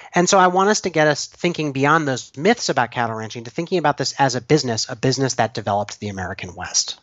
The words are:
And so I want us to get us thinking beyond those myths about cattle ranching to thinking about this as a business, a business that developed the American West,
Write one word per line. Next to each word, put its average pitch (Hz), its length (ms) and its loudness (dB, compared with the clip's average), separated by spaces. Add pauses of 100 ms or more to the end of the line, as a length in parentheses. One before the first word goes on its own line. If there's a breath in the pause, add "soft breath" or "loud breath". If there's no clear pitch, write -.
(140 loud breath)
And 180 160 2
so 196 80 6
I 180 100 6
want 190 220 2
us 208 120 0
to 190 80 -4
get 156 180 2
us 143 200 0
thinking 156 460 -4
beyond 147 340 2
those 127 300 -6
myths - 320 0
about 123 220 0
cattle 117 240 -2
ranching 110 280 -10
to 117 80 -16
thinking 170 280 -2
about 147 180 2
this - 200 -4
as 131 180 2
a 120 60 -4
business, 127 460 0
a 127 80 -10
business 131 400 0
that 113 180 0
developed 101 460 -4
the 104 100 -6
American 92 460 -10
West, - 480 -4